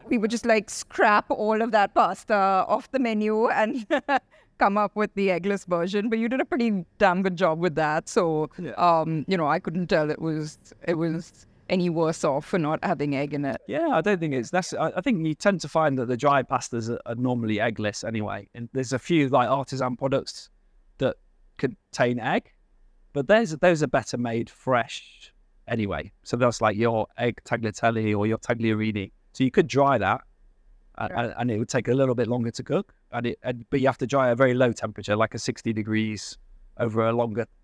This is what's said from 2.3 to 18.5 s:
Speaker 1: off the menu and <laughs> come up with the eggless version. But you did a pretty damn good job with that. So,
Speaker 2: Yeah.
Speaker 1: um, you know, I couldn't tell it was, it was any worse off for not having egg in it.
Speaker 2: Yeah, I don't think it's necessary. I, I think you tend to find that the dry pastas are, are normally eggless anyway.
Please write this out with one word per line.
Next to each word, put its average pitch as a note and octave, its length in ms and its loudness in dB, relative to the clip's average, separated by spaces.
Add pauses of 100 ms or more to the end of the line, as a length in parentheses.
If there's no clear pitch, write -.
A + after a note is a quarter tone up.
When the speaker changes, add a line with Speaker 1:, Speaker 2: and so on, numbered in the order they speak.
Speaker 1:
off G3 560 2
the C4+ 80 0
menu A3 480 2
and A3 380 0 (380)
<laughs> - 360 -20
come G3+ 180 2
up G#3 180 0
with G#3 200 -2
the G3 140 0
eggless F#3 360 -2
version. F#3 440 -2
But A3+ 100 0
you A3+ 100 -2
did C4 120 -2
a - 40 -2
pretty A3+ 400 0 (140)
damn F#3+ 220 4
good F#3 160 -2
job E3 220 2
with E3+ 160 0
that. D#3 320 0
So, D#3 500 0
Speaker 2:
Yeah. D#3+ 200 -8
Speaker 1:
um, D#3+ 500 2
you F#3+ 100 0
know, D#3 100 0
I D#3+ 120 0
couldn't F3 280 -4
tell D#3 220 2
it - 120 -4
was, D#3 360 -4 (300)
it E3+ 80 0
was E3 520 -6 (220)
any F3+ 200 0
worse D#3+ 360 0
off D3 200 0
for F#3+ 140 -2
not D3+ 240 -2
having D3 320 -2
egg D3 180 -4
in C#3+ 120 -4
it. - 220 -6
Speaker 2:
Yeah, E4 260 -2
I D#3+ 80 2
don't G3+ 180 0
think D#3 140 -2
it's B2 180 -4
necessary. D#3+ 420 -2
I, F#2+ 40 -6
I F#3 40 -2
think F3+ 240 0
you D#3 80 0
tend G3 280 0
to D3+ 80 -10
find D#3 280 2
that A#2+ 100 -2
the B2+ 100 0
dry C#3 260 2
pastas A#2 500 -4
are, - 120 -6
are A#2 100 -6
normally A#2 400 0
eggless G#2 500 -2
anyway. G#2 480 -6